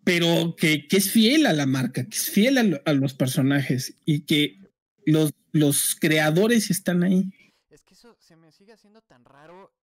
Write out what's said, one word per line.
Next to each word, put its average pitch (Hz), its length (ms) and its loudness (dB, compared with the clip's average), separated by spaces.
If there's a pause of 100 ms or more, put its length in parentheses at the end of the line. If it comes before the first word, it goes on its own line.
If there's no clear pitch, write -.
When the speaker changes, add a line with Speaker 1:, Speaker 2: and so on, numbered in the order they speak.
Speaker 1:
pero 170 520 0
que, 151 320 -2
que 190 100 0
es 196 140 0
fiel 254 340 4
a 190 80 2
la 147 120 -2
marca, 131 380 -2
que - 140 -10
es - 120 -6
fiel 254 280 2
a 240 60 2
lo-, 175 220 0
a 156 80 0
los 135 200 0
personajes 135 800 -2 (100)
y 147 160 -2
que 147 380 -2 (460)
los, 156 280 2 (180)
los 147 440 0
creadores 165 720 0
están 175 340 -2
ahí. 190 280 0 (380)
Speaker 2:
Es 151 140 -20
que - 100 -20
eso 220 260 -20
se - 160 -20
me 160 160 -20
sigue 196 220 -20
haciendo 208 280 -20
tan 123 240 -20
raro 156 580 -20